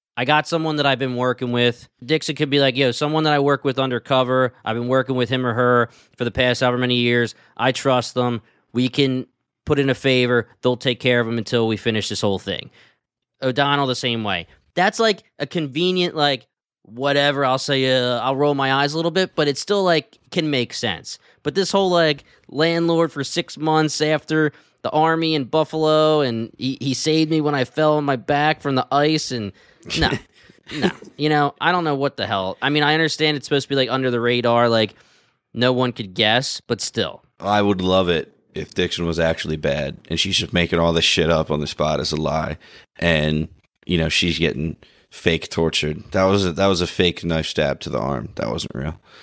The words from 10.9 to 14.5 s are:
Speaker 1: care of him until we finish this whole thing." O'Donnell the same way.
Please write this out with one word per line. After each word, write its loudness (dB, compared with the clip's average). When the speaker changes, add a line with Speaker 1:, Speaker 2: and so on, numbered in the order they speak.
Speaker 1:
care 2
of 0
him -2
until 0
we 0
finish -2
this -6
whole 0
thing." -8
O'Donnell 0
the -2
same -4
way. -4